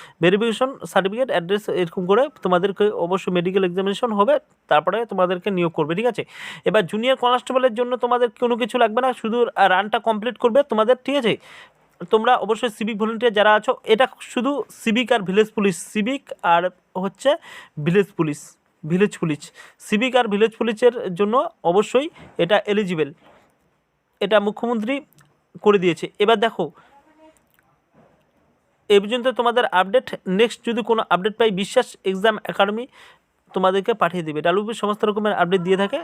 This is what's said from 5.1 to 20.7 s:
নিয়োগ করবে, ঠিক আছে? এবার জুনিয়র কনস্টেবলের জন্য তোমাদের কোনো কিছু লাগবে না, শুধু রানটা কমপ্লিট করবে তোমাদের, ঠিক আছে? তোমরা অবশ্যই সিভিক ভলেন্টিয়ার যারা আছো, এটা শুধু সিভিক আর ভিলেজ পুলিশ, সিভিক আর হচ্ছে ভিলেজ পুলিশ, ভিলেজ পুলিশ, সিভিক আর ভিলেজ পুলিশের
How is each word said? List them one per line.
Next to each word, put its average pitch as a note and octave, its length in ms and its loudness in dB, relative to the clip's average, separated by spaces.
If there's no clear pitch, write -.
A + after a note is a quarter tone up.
নিয়োগ F3 200 0
করবে, D#3+ 240 -2
ঠিক A3 100 -2
আছে? A3 200 -4
এবার F#3 200 2
জুনিয়র A3+ 300 -2
কনস্টেবলের B3+ 580 0
জন্য B3 240 -4
তোমাদের A#3+ 320 0
কোনো A#3+ 180 0
কিছু A#3+ 200 -2
লাগবে A3+ 240 2
না, B3+ 120 0
শুধু A#3 320 -2
রানটা G3 420 2
কমপ্লিট A3 380 -4
করবে B3 260 2
তোমাদের, A3 320 2
ঠিক C4 100 -2
আছে? A#3 220 0
তোমরা A3+ 260 2
অবশ্যই G#3+ 340 -2
সিভিক G#3+ 280 -6
ভলেন্টিয়ার A3 360 -2
যারা G#3+ 200 4
আছো, G#3+ 300 0
এটা A3 240 4
শুধু C4 500 -4
সিভিক A3+ 420 -2
আর A#3+ 80 2
ভিলেজ G3+ 320 0
পুলিশ, G3 260 0
সিভিক A#3 520 -6
আর F3 260 4
হচ্ছে G3 400 -2
ভিলেজ F3 280 2
পুলিশ, D3 400 -4
ভিলেজ F3+ 320 0
পুলিশ, D#3 340 -4
সিভিক A#3+ 360 -2
আর A#3+ 120 2
ভিলেজ G#3 300 2
পুলিশের A#3 560 0